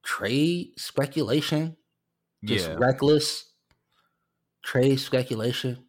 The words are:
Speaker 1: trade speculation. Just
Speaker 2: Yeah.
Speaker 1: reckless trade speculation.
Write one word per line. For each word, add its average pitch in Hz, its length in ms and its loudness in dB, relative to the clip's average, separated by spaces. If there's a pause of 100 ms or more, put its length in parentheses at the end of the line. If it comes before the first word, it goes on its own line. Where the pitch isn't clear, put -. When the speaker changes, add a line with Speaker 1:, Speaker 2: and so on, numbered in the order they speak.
Speaker 1:
trade 147 720 -2
speculation. 151 1000 -2 (640)
Just 104 260 0
Speaker 2:
Yeah. 80 100 -6
Speaker 1:
reckless 139 720 2 (1120)
trade 135 360 2
speculation. 127 880 -4